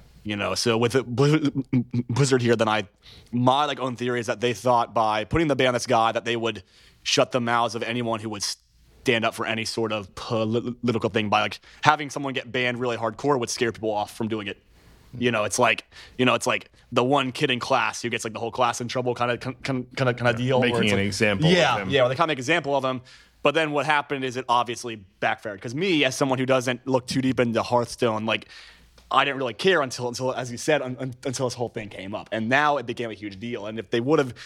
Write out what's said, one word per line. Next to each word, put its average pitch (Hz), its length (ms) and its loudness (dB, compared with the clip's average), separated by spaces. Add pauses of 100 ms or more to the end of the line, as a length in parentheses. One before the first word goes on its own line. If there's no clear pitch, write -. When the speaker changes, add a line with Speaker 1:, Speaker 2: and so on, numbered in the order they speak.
(220)
Speaker 1:
You 104 140 -6
know, 95 200 -2
so 117 200 2
with 117 160 2
the 131 120 2
Blizz-, 139 600 2 (460)
Blizzard 127 320 4
here, 117 140 4
then 110 120 2
I, 107 180 0 (460)
my, 127 320 4
like, 143 160 -2
own 127 160 -4
theory 123 240 -2
is 104 60 -4
that 113 140 -4
they 123 120 2
thought 120 400 2
by 107 320 2
putting 165 220 0
the 143 100 2
ban 135 120 2
on 123 60 2
this 117 120 -2
guy 113 260 4
that 110 140 -4
they 117 100 0
would 113 260 -4 (420)
shut - 280 2
the 127 80 2
mouths 117 360 2
of 113 80 -4
anyone 113 360 -2
who 110 100 -8
would 104 120 -8
stand - 840 -4
up 117 100 0
for 110 120 -4
any 110 180 -2
sort 110 280 -2
of 104 240 -6
poli-, 113 640 -2
political 117 300 0
thing 107 200 0
by, 107 120 4
like, 107 180 -6 (220)
having 151 280 2
someone 139 240 -6
get 123 180 -8
banned 123 280 -2
really 120 180 -2
hardcore 117 400 -2
would 117 120 -2
scare 113 200 0
people 110 220 -4
off 104 220 -4
from 117 140 -4
doing 104 200 -6
it. 98 100 -10 (600)
You 120 120 2
know, 110 140 0
it's 107 140 -2
like, 117 280 2 (320)
you 127 80 4
know, 120 80 6
it's 117 140 -2
like 110 220 -2 (220)
the 120 120 4
one 131 280 2
kid 147 180 0
in 123 100 0
class 113 420 0
who 120 80 -4
gets, 113 140 -4
like, 110 100 -6
the 104 60 -8
whole 117 100 -6
class 120 300 0
in 120 80 -6
trouble 123 260 -2
kinda, 123 240 -2
kinda, 127 480 -6 (100)
kinda, 127 160 2
kinda 120 220 0
deal, 127 260 2
where 123 100 4
Speaker 2:
Making 117 140 2
Speaker 1:
it's 104 80 4
Speaker 2:
an 98 60 4
Speaker 1:
like, 98 80 2
Speaker 2:
example 104 440 2
Speaker 1:
yeah, 151 260 4
Speaker 2:
of 101 60 -4
him. 95 80 -6
Speaker 1:
yeah, 135 120 4
where 123 60 4
they 131 80 -2
kinda 165 100 2
make 151 120 -2
an - 20 -8
example 143 360 0
of 131 80 0
him. 127 160 -4 (440)
But 143 100 4
then 160 160 2
what 143 160 0
happened 143 380 0
is 123 120 -6
it 127 120 -6
obviously 120 480 0 (240)
backfired. 110 420 -4
'Cause 120 120 -8
me, 160 300 2
as 131 120 0
someone 131 220 0
who 131 80 0
doesn't 127 400 0
look 131 200 0
too 131 160 -2
deep 131 160 0
into 117 240 2
Hearthstone, 113 640 0
like, 110 220 -2 (640)
I 135 140 4
didn't 139 140 -2
really 123 160 -4
care 185 280 4
until, 123 260 -4
until, 127 260 -4
as 120 160 -6
you 120 80 -8
said, 147 240 2
un-, 127 160 -6
un-, 131 160 -8 (100)
until 131 220 -2
this 120 80 -4
whole 120 140 -4
thing 107 200 -10
came 98 260 -10
up. 87 180 -10
And 110 160 -2
now 147 280 2
it 123 100 -6
became 120 220 -6
a 107 60 -8
huge 98 240 -12
deal. 110 280 -8
And 110 120 -8
if 104 120 -10
they 120 100 2
would 147 180 4
have 131 160 0 (120)